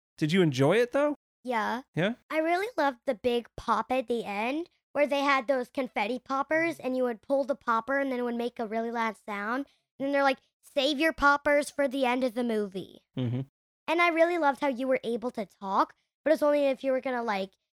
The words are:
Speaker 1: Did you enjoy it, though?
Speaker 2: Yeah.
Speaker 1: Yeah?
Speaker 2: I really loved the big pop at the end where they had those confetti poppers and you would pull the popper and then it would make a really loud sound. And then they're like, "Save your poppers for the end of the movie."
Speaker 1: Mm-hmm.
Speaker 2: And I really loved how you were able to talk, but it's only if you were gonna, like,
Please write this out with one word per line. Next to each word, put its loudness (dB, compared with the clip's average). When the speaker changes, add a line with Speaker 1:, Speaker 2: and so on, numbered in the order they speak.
Speaker 1:
Did 0
you 4
enjoy 4
it, 2
though? 0
Speaker 2:
Yeah. -4
Speaker 1:
Yeah? 0
Speaker 2:
I 0
really 0
loved 0
the -2
big -2
pop -2
at -2
the -2
end -4
where 2
they -2
had 0
those 0
confetti -4
poppers -2
and -4
you 0
would -4
pull 0
the -2
popper -2
and -2
then -4
it -2
would -4
make -6
a -2
really -4
loud -4
sound. -6
And -2
then -2
they're 2
like, 2
"Save 0
your 2
poppers 2
for -2
the -2
end 0
of -2
the -2
movie." -4
Speaker 1:
Mm-hmm. -2
Speaker 2:
And 0
I 4
really 2
loved 0
how 0
you -4
were 2
able -4
to -8
talk, 0
but 6
it's 2
only 2
if -2
you 0
were -2
gonna, -4
like, -4